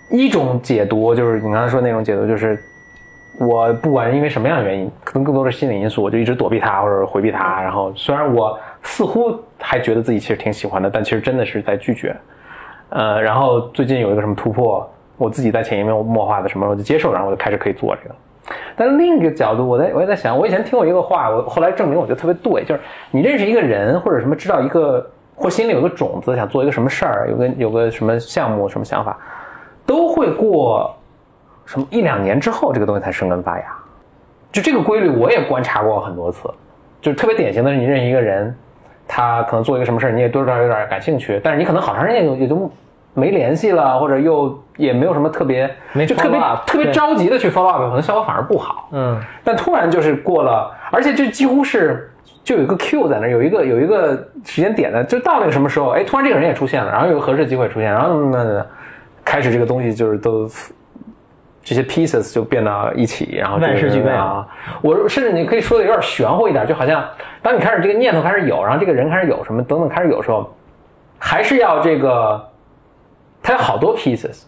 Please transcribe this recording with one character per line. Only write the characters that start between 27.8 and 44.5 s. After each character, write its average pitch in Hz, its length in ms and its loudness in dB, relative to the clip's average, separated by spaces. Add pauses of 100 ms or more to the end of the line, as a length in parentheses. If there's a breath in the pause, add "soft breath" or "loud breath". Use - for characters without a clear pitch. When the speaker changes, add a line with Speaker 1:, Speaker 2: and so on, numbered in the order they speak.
Speaker 1:
什 113 160 -4
么 113 140 2
项 120 320 -2
目、 101 160 0
什 - 100 -6
么 107 60 -4
想 - 220 -4
法， 104 120 -8 (680 loud breath)
都 330 240 2
会 311 220 0
过 156 640 2 (720)
什 - 140 -8
么 135 100 -4
一 233 120 0
两 131 200 0
年 98 180 2
之 226 120 -2
后， - 220 -2
这 123 60 0
个 107 60 2
东 104 120 0
西 95 40 -4
才 95 80 -6
生 92 200 -2
根 90 120 0
发 87 160 -4
芽。 - 80 -8 (880)
就 202 100 -2
这 320 120 2
个 220 80 2
规 214 180 2
律， 185 100 4
我 123 220 4
也 214 120 4
观 127 200 -2
察 107 180 -2
过 107 200 2
很 98 120 -8
多 87 160 -6
次。 - 240 -10 (460)
就 151 140 0
特 170 120 0
别 220 100 2
典 151 180 0
型 117 100 2
的 139 80 2
是， 139 60 0
你 120 80 0
认 139 140 2
识 123 60 0
一 123 60 2
个 131 80 4
人， 107 340 0 (540 loud breath)
他 120 360 0
可 - 120 -2
能 113 80 2
做 131 140 0
一 - 20 0
个 123 60 0
什 120 80 0
么 117 60 0
事 131 80 0
儿， 120 40 2
你 117 100 2
也 120 60 2
多 135 160 0
少 123 180 0
有 123 60 2
点 107 220 0
感 95 120 -4
兴 156 160 -2
趣， 107 260 -2
但 160 100 0
是 143 60 0
你 - 60 2
可 - 60 0
能 170 100 2
好 104 140 -4
长 127 100 0
时 214 60 0
间 214 160 2 (120)
也 131 80 0
就 143 80 0 (580)
没 139 180 0
联 151 240 2
系 202 160 0
了， 135 280 2
或 147 80 2
者 139 100 2
又 143 400 2 (200)